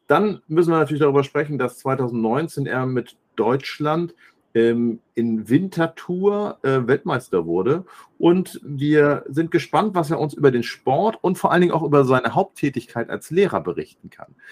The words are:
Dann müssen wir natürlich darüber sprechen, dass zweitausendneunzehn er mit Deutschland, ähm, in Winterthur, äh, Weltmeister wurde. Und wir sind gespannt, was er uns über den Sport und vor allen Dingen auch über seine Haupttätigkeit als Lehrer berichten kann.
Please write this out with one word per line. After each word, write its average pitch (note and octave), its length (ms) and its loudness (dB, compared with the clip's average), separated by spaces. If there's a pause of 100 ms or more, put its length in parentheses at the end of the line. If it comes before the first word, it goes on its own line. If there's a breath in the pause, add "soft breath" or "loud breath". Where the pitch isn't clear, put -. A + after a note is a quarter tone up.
Dann F#3+ 400 2
müssen E3 240 2
wir E3 80 2
natürlich D3 220 0
darüber C#3+ 240 2
sprechen, D3 320 -4
dass B2 220 -4
zweitausendneunzehn B2+ 880 -2
er B2+ 180 -4
mit B2+ 320 -6 (180)
Deutschland, D3+ 800 -2 (380 soft breath)
ähm, A#2 480 2 (140)
in A2+ 340 -2
Winterthur, F#3 1160 -2
äh, C3 220 0
Weltmeister A#2+ 600 0
wurde. A2+ 400 0 (320 loud breath)
Und F3+ 440 2
wir D3 640 2
sind D#3+ 240 -4
gespannt, F3+ 440 0
was D#3+ 160 -2
er C#3+ 100 -2
uns D3 140 -4
über C#3 160 4
den A#2+ 120 2
Sport E3+ 600 -2
und F3+ 160 0
vor - 120 0
allen F3 120 4
Dingen F3 100 4
auch D#3 100 0
über D3 220 4
seine B2 300 2
Haupttätigkeit C3 760 -4
als - 220 -10
Lehrer D#3+ 320 0
berichten - 480 -10
kann. - 240 -20 (180 loud breath)